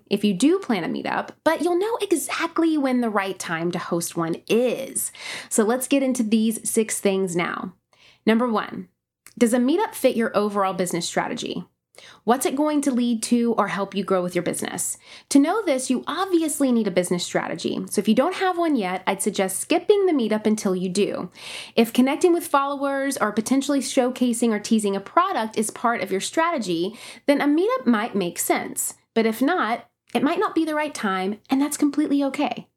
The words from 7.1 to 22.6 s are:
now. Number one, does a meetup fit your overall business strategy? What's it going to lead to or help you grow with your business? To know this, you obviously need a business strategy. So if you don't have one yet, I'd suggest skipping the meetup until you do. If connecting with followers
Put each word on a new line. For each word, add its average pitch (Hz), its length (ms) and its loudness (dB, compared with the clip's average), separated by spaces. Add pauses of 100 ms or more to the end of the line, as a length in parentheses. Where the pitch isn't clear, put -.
now. - 380 -4 (520)
Number 226 220 4
one, 185 400 -4 (480)
does 226 160 4
a 247 60 4
meetup 330 380 0
fit 254 200 2
your 226 220 -2
overall 202 380 0
business 175 320 -2
strategy? - 580 -6 (580)
What's 233 220 2
it 262 100 0
going 302 260 2
to 285 100 0
lead 240 320 0
to 233 340 2
or 196 120 0
help 196 260 -4
you 196 80 -2
grow 185 180 0
with 180 140 -4
your 180 80 0
business? - 520 -6 (340)
To 285 100 6
know 381 260 2
this, 262 240 0
you 254 160 0
obviously 320 640 0
need 226 140 2
a 190 60 0
business 180 340 0
strategy. - 540 -4 (100)
So - 100 0
if 196 80 0
you 220 60 4
don't 294 220 2
have 370 240 0
one 320 160 2
yet, 185 320 -2
I'd 190 160 -2
suggest 190 360 -2
skipping 392 460 2
the 359 80 4
meetup 214 320 0
until 208 300 2
you 185 120 -2
do. 185 440 -2 (440)
If 226 180 2
connecting 285 380 4
with 349 140 2
followers 277 720 0